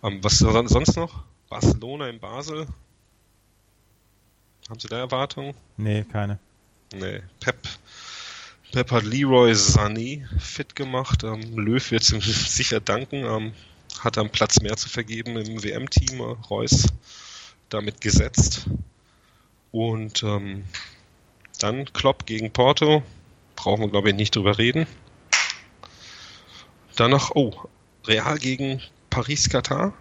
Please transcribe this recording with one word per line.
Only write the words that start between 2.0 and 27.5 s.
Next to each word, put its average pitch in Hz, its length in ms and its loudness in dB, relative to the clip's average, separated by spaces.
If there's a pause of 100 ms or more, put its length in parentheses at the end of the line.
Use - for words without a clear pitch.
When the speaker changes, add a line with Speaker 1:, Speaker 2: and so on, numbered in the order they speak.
Speaker 1:
in 113 100 -14
Basel? 143 460 -10 (2000)
Haben 113 100 -14
Sie - 80 -14
da 113 100 -8
Erwartungen? 135 560 -4 (240)
Speaker 2:
Nee, 107 340 -2
keine. 101 280 -4 (560)
Speaker 1:
Nee. 95 260 -8 (180)
Pep, - 180 -2 (1120)
Pep 127 200 0
hat 117 120 4
Leroy 123 500 6
Sané 110 720 2 (140)
fit - 360 -10
gemacht. 131 480 -2
Ähm, 110 360 -6
Löw 113 320 0
wird's 110 200 4
ihm 107 100 0
<laughs> - 0 -
sicher - 580 0
danken. 131 460 -4
Ähm, 110 280 -4 (460)
hat 113 180 -2
einen 107 140 0
Platz - 300 2
mehr 107 160 -4
zu - 120 -8
vergeben 113 480 -8
im 110 260 -8
W-M-Team. 123 560 -2
Äh, 120 40 -6 (260)
Reus 110 380 2 (840)
damit 104 320 -6
gesetzt. - 680 0 (1040)
Und, 110 520 -4
ähm, 98 400 -4 (960)
dann 127 340 -2
Klopp - 320 0
gegen 110 260 -4
Porto. 147 520 4 (520)
Brauchen 107 260 0
wir, 104 80 0
glaub 101 160 2
ich, 98 100 4
nicht 104 200 0
drüber 101 220 4
reden. 123 280 2 (2000)
Dann 120 160 6
noch, 135 240 2
oh, 127 180 2 (520)